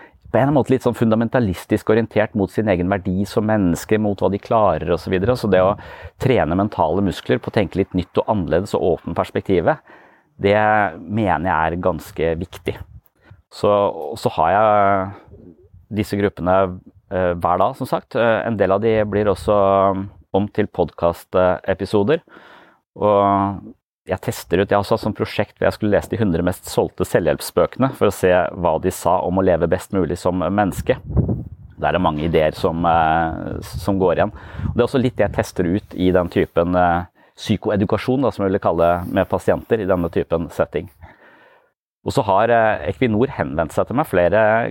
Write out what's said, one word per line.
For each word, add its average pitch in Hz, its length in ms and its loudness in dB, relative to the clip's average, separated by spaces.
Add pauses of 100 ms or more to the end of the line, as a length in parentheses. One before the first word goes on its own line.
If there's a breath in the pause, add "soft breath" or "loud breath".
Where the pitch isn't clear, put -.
(340 loud breath)
på 110 60 4
en 139 160 2
måte 127 160 2
litt 127 100 2
sånn 120 160 0
fundamentalistisk 110 960 0
orientert 110 400 0
mot 98 160 0
sin 107 220 0
egen 87 180 2
verdi 95 400 -2
som 113 160 -2
menneske, 107 560 2
mot 101 160 -2
hva 98 160 0
de 98 80 -2
klarer 87 480 2
og 85 80 2
så 92 160 -6
videre. 101 240 2
Så - 140 -6
det 92 100 6
å 98 140 4 (420 loud breath)
trene 90 400 2
mentale 98 480 0
muskler - 380 -2
på - 80 -8
å - 20 -20
tenke 92 240 -2
litt 95 160 -2
nytt - 240 -2
og 110 160 0
annerledes 87 400 -2
og 90 220 0
åpne - 180 -8
perspektivet, 98 680 0 (580 loud breath)
det 101 140 4 (420)
mener 92 540 -2
jeg 80 80 0
er 82 240 -2
ganske 80 480 -2 (100)
viktig. - 360 -10 (760 soft breath)
Så, - 160 0 (460)
og - 20 -12
så - 220 -4
har 85 160 2
jeg 101 840 2 (640)
disse - 160 -4
gruppene, 92 400 0 (540)
eh, 90 240 -2
hver 87 320 0
dag, 131 100 -6
som 131 160 -6
sagt. - 220 -6
Eh, 113 320 2
en 113 100 -4
del 95 160 2
av 101 80 0
de 110 140 2 (100)
blir 104 240 0
også 104 300 2 (720)
om 101 160 0
til 104 160 -2
podcast-episoder, 92 1600 -2 (720 loud breath)
og 101 720 0 (320)
jeg 92 160 -4
tester - 400 -4
ut, 101 80 2
jeg 107 80 2
har 101 60 2
også 110 160 0
hatt - 80 -6
sånn 104 100 -4
prosjekt - 400 -4
hvor - 140 -6
jeg 95 80 -6
skulle 104 180 0
lese - 160 0
de 92 80 -4
hundre 87 240 0
mest 90 240 -2
solgte - 400 -2
selvhjelpsbøkene 87 880 0
for 107 140 2
å - 20 -6
se 92 220 2 (260)
hva 85 140 0 (100)
de 92 80 0
sa - 220 0 (100)
om 90 160 -2
å 95 80 2
leve 85 240 2
best 92 240 -4
mulig 85 240 -2
som 90 240 -2
menneske. 98 540 -2 (800)
Der 76 100 -2
er 76 80 0
det 90 80 0
mange 78 220 0
ideer 78 260 2
som, 85 320 -2
eh, 82 800 0
som - 380 -4
går 85 180 2
igjen. 101 160 0 (300 loud breath)
Og - 100 -4
det 117 80 2
er 117 60 0
også 135 160 0
litt 127 100 -2
det 101 140 0
jeg - 80 -10
tester 90 340 -2
ut - 240 -4
i 90 160 2
den 87 240 0
typen, 90 400 0
eh, 87 320 2 (320 soft breath)
psykoedukasjon, 107 880 0
da, 101 80 -2
som 101 80 -4
jeg 95 80 0
vil 98 160 -2
kalle 85 240 2 (160)
med 92 240 -2
pasienter 101 480 -2
i 92 80 -4
denne 87 240 0
typen 85 400 -2
setting. 85 400 -4 (1120 soft breath)
Og 107 80 -6
så 123 160 -2
har, 104 240 4
eh, 107 400 2
Equinor 120 480 0
henvendt 78 320 -2
seg 95 160 -2
til 110 80 -6
meg 151 160 -2
flere 107 600 2